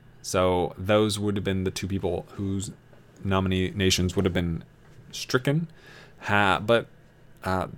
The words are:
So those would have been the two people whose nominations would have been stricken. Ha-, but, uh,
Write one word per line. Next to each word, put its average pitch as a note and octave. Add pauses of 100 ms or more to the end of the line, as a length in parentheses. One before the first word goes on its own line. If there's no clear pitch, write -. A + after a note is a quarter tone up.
(220)
So F2+
those G#2+
would G#2
have F#2+
been F#2+
the F#2
two -
people F#2
whose G2 (540)
nominations F#2+
would F#2+
have F2+
been F2 (480)
stricken. C#3+ (540)
Ha-, G2+
but, A2+ (560)
uh, F#2